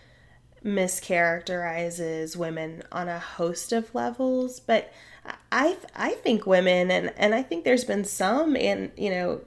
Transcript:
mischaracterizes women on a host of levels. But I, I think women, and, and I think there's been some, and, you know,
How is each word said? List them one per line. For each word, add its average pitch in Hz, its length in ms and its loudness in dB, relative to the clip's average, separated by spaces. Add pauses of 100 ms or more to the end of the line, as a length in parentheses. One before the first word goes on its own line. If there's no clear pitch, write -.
(640)
mischaracterizes 170 1700 -2
women 160 460 -6 (100)
on 175 160 -6
a 170 100 -6
host 175 540 -4
of 226 200 -2
levels. 254 680 -2
But - 320 0 (580)
I, 330 240 2 (180)
I 254 180 -2
think 240 360 0
women, 180 440 6
and, 180 260 0
and 214 180 4
I 262 80 0
think 330 220 -6
there's 247 180 4
been 202 220 -2
some, 254 500 0
and, 196 400 0
you 202 140 -2
know, 180 380 -2